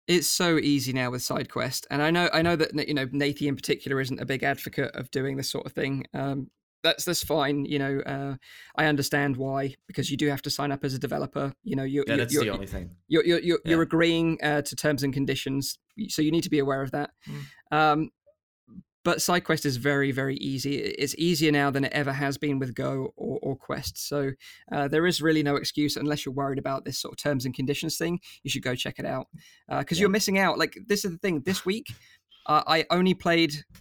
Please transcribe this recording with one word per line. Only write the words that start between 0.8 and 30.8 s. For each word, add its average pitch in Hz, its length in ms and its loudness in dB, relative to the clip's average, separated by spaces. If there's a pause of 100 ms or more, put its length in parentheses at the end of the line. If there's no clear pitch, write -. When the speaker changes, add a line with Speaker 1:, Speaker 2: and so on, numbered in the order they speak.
Speaker 1:
now 123 200 0
with 123 100 -6
side - 280 -4
quest, - 420 -4
and 143 100 0
I 151 80 4
know, 175 240 4
I 160 80 4
know 170 140 4
that, 151 180 0 (140)
you 151 80 0
know, 135 160 0
Nathy 143 360 0
in 139 80 0
particular 135 460 -2
isn't 127 180 -4
a 123 60 -6
big 131 180 -2
advocate 135 520 -2
of 127 160 -10
doing 135 260 -2
this 135 120 -6
sort - 180 -6
of - 60 -12
thing. 139 420 -2
Um, 135 340 -4 (320)
that's, - 240 0
that's 175 180 -2
fine. 143 420 0
You 147 120 -2
know, 139 220 -2
uh, 139 360 -6 (420)
I 151 80 2
understand 143 500 2
why, 135 400 -2 (100)
because - 240 -4
you 143 80 -2
do 151 100 2
have 139 160 0
to 143 60 -4
sign 143 220 -2
up 135 120 -4
as 135 120 -2
a 131 40 -4
developer. 143 640 -4
You 139 140 -4
know, 135 80 0
you're, 135 240 0
Speaker 2:
Yeah, 113 80 0
Speaker 1:
you're, - 100 2
Speaker 2:
that's 120 80 -2
Speaker 1:
you're, 143 120 4
Speaker 2:
the 104 60 0
only 95 160 -6
thing. 90 280 -8 (140)
Speaker 1:
you're, - 160 4
you're, 185 140 4
you're, 170 260 2
you're 165 140 4
Speaker 2:
Yeah. 165 40 4
Speaker 1:
agreeing, 165 580 2
uh, 147 220 2
to 143 120 -8
terms 143 280 2
and 139 100 0
conditions, 135 640 -2 (300)
so - 160 0
you 151 80 4
need 165 120 2
to - 60 -6
be 151 80 2
aware 139 240 0
of 139 100 -4
that. 147 200 -4 (160)
Speaker 3:
Mm. 143 480 -8
Speaker 1:
Um, 156 340 4 (960)
but - 180 2
side 180 240 2
quest 156 200 0
is 131 120 0
very, 139 340 2
very 135 260 -2
easy. 139 380 -4
It's - 420 -4
easier 165 340 4
now 143 200 4
than 139 140 2
it - 80 -4
ever 139 180 0
has 139 260 -2
been 143 220 -2
with 127 160 -4
Go 135 400 -4
or, - 260 -6
or 135 140 -2
Quest. - 420 -8
So, 143 340 -2 (400)
uh, 143 180 0
there 156 180 4
is 165 140 0
really 156 200 4
no 143 140 2
excuse 147 400 0
unless 147 300 -2
you're 131 80 -6
worried 135 260 -2
about 135 240 -4
this 135 160 -6
sort - 140 -8
of - 40 -14
terms 135 280 0
and 127 100 -4
conditions 143 420 -2
thing. 170 220 -2 (240)
You 139 60 -6
should 120 120 -2
go 123 140 -2
check - 240 -6
it - 60 -6
out, - 220 -4 (420)
uh, 135 140 -2
'cause 160 140 -2
Speaker 2:
Yeah. 185 40 2
Speaker 1:
you're 196 80 6
missing 202 280 2
out. 180 200 4
Like, 160 280 -2